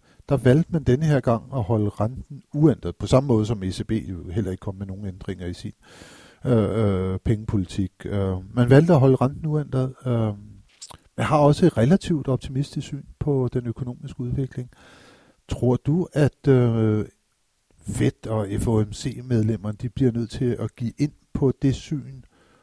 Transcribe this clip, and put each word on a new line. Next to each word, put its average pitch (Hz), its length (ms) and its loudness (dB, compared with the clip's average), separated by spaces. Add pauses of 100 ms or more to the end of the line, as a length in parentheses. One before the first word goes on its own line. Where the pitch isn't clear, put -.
(280)
der 143 80 0
valgte 131 360 4
man 165 100 0
denne 131 220 2
her 147 160 4
gang 113 220 0 (120)
at 131 80 -2
holde 107 260 2
renten 127 540 -6 (120)
uændret, 143 420 2
på - 100 -8
samme 131 200 4
måde 110 200 2
som 107 160 -4
E 92 100 -4
C 110 140 -8
B - 60 -4
jo 87 380 -6
heller 95 200 -4
ikke 92 100 -6
kom 98 140 -8
med 98 120 -10
nogen 98 200 -12
ændringer 92 400 -10
i 90 80 -8
sin, - 180 -12 (760)
øh, 101 640 2
øh, 95 60 -4
pengepolitik. 104 720 -2 (120)
Øh, 95 500 -4
man 123 160 2
valgte 156 220 8
at 147 80 6
holde 131 160 6
renten 143 300 -2
uændret. 135 480 -4 (120)
Øh, 127 60 -2 (1040)
man 110 100 -2
har 147 120 2
også 147 280 4
et 156 120 2
relativt 143 500 2
optimistisk 135 580 -4
syn 139 180 -12 (160)
på 135 320 0
den 123 140 -2
økonomiske 123 540 -10
udvikling. 127 500 -6 (800)
Tror 123 280 2
du, 165 360 -2
at, - 360 0
øh, 113 560 4 (840)
Fed 120 360 -2
og 110 220 -2 (120)
F 117 80 -2
O 110 120 4
M 107 120 -2
C-medlemmerne, 110 920 -2
de 127 60 -6
bliver 123 240 0
nødt 117 180 -4
til 123 300 -2
at 110 160 -6
give 120 220 -6
ind 143 140 0 (220)
på 135 180 2 (100)
det 135 120 2
syn? 135 480 -10 (400)